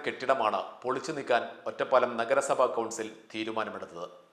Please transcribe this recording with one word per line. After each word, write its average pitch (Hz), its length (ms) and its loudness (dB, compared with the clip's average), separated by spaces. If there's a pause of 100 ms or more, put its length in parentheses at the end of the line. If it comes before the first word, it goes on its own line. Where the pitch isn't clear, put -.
കെട്ടിടമാണ് 113 560 2 (200)
പൊളിച്ചു 135 300 -2
നീക്കാൻ 123 380 2 (160)
ഒറ്റപ്പാലം 123 500 2
നഗരസഭാ 135 500 2
കൗൺസിൽ 113 500 -4 (180)
തീരുമാനമെടുത്തത്. 98 720 -6 (240)